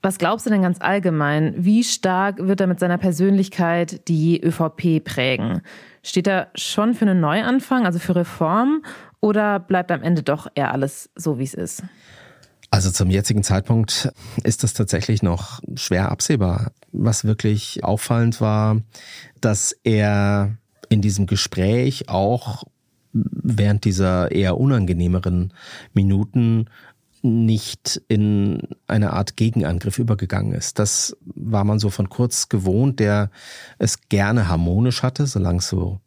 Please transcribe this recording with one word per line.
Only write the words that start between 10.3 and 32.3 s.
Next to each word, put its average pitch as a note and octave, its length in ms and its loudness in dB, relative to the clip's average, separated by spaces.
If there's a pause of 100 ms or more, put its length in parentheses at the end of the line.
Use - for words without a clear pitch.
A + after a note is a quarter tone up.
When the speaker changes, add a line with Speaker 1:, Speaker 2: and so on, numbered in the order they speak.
Speaker 1:
eher C#3 200 0
alles C#3 420 -4
so, D3+ 240 -4
wie C3 40 -2
es C3+ 120 -8
ist? - 260 -8 (880)
Speaker 2:
Also F#2+ 220 2
zum F2+ 180 0
jetzigen G2+ 320 2
Zeitpunkt G#2+ 720 0 (320)
ist - 180 0
das - 120 0
tatsächlich G2+ 500 0
noch F2+ 360 -2 (140)
schwer - 380 -2
absehbar. G#2+ 600 0 (200)
Was - 340 0
wirklich G#2+ 580 0
auffallend A#2 580 0
war, G#2+ 420 2 (580)
dass - 420 0
er G#2 720 2 (320)
in G#2+ 140 2
diesem G2 240 0
Gespräch A2 840 0
auch A2 560 -2 (460)
während G#2 760 0
dieser F#2 460 2
eher F#2 280 0
unangenehmeren F2+ 920 2 (440)
Minuten G#2+ 720 2 (600)
nicht A2+ 800 0
in G#2 600 2 (180)
eine G#2 280 0
Art G2 220 -4
Gegenangriff G2+ 640 0
übergegangen G2+ 560 -2
ist. - 240 -6
Das - 480 -2
war G2+ 380 -2
man G#2+ 160 2
so G#2 100 0
von G2 180 -2
Kurz - 420 -2